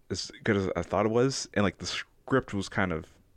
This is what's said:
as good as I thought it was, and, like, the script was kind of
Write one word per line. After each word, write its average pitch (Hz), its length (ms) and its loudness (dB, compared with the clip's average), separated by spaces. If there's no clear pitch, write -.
as - 200 -8
good 110 140 2
as 95 180 0
I 87 80 -2
thought 101 240 2
it 110 60 0
was, 131 420 2
and, 104 100 2
like, 90 140 0
the 87 80 -10
script - 680 -4
was 98 140 -4
kind 92 240 0
of 80 140 -6